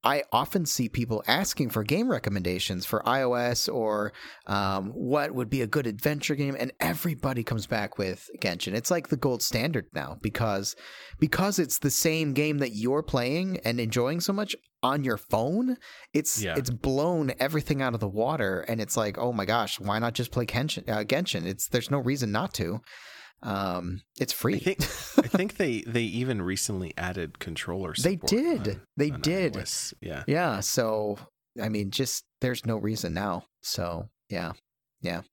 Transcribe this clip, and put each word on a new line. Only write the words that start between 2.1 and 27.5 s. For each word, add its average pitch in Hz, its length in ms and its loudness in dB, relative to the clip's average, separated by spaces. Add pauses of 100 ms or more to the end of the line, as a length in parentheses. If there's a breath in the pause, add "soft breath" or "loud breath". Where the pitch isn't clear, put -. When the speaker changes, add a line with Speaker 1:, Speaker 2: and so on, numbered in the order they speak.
Speaker 1:
recommendations 92 760 -2
for - 240 0
I 135 140 4
O 123 100 2
S 120 380 0
or, 107 420 0 (340 loud breath)
um, 98 440 0
what 143 440 0
would 123 140 2
be 131 140 2
a 113 40 2
good 131 200 2
adventure 143 480 2
game, 139 260 0
and 127 180 -2
everybody 143 640 0
comes 110 240 0
back 107 300 -2
with 92 320 -2 (100)
Genshin. 92 360 0
It's 117 160 0
like 170 180 2
the 147 80 2
gold 127 260 2
standard 123 520 0
now 71 260 -6
because, 104 560 0 (420 loud breath)
because 190 400 4
it's 151 200 2
the 143 120 2
same 156 440 2
game 147 240 2
that 127 160 0
you're 127 280 2
playing 156 640 0
and 120 160 0
enjoying 123 400 2
so 196 140 0
much 202 200 -4 (280)
on 135 220 2
your 120 120 2
phone. 190 600 2 (340 loud breath)
It's, - 300 2
Speaker 2:
Yeah. 165 160 0
Speaker 1:
it's 127 100 0
blown 135 720 2
everything 143 400 2
out 127 140 2
of 107 60 0
the 107 60 0
water, 104 640 0
and 113 140 -2
it's - 160 -2
like, 104 180 0
"Oh 123 160 0
my 101 140 0
gosh, 107 340 2
why 101 200 0
not 117 120 0
just 120 200 -4
play 120 120 0
Genshin, 127 420 -2
uh, 107 180 0
Genshin? 123 420 0
It's, 98 220 -4
there's 120 220 0
no 143 100 2
reason 123 300 0
not 117 300 -2
to." 101 220 -2 (600 loud breath)
Um, 92 580 -2 (180)
it's - 140 -2
free. - 220 0
Speaker 2:
I 95 40 0
think, - 220 0
Speaker 1:
<laughs> - 380 0
Speaker 2:
I - 100 4
think 196 300 0
they, 127 280 2
they 117 180 2
even 117 360 0
recently 92 560 -2
added 90 420 -4
controller 85 540 -4